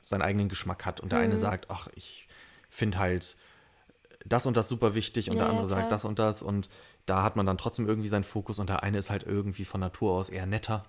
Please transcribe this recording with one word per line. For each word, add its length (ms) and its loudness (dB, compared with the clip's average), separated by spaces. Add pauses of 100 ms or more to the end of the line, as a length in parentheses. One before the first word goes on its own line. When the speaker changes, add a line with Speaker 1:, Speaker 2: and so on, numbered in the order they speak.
Speaker 1:
seinen 220 -2
eigenen 260 2
Geschmack 380 -6
hat. 140 -6
Und 100 -6
der 80 4
eine 160 4
Speaker 2:
Mhm. 40 2
Speaker 1:
sagt, 300 -2
ach, 240 -8
ich 340 -18 (440)
find 260 0
halt 400 0 (880)
das 220 2
und 100 2
das 120 4
super 260 4
wichtig 340 0
und 80 2
Speaker 2:
Ja, 60 4
Speaker 1:
der 20 4
Speaker 2:
ja, 60 4
Speaker 1:
andere 160 2
sagt 140 2
Speaker 2:
klar. 100 0
Speaker 1:
das 140 0
und 140 -2
das. 220 2
Und 260 -2 (380)
da 180 2
hat 120 2
man 120 2
dann 100 2
trotzdem 300 -2
irgendwie 220 0
seinen 160 2
Fokus 340 -6
und 100 -2
der 140 0
eine 160 0
ist 100 -4
halt 140 -2
irgendwie 420 -2
von 140 -6
Natur 320 0
aus 180 0
eher 160 -6
netter, 440 -2